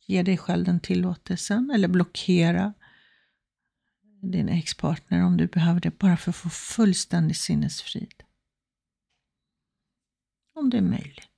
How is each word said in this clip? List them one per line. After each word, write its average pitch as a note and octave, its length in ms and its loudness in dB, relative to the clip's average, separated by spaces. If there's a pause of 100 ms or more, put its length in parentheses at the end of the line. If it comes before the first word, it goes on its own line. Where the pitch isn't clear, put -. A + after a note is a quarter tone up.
Ge F#3 160 0
dig F3+ 160 2
själv F3 260 -2
den F3 160 2
tillåtelsen F#3 880 -2
eller G3+ 180 2
blockera F3+ 840 2 (1500)
din F#3 280 -2
ex-partner E3+ 760 -2
om F3+ 120 4
du E3 100 2
behöver E3+ 340 2
det, - 180 -4
bara F3+ 180 4
för - 140 -4
att F3 60 -4
få - 140 -10
fullständig F3 840 0
sinnesfrid. - 840 -6 (2250)
Om C#4+ 160 0
det A#3+ 60 0
är G3+ 60 2
möjligt. - 560 -4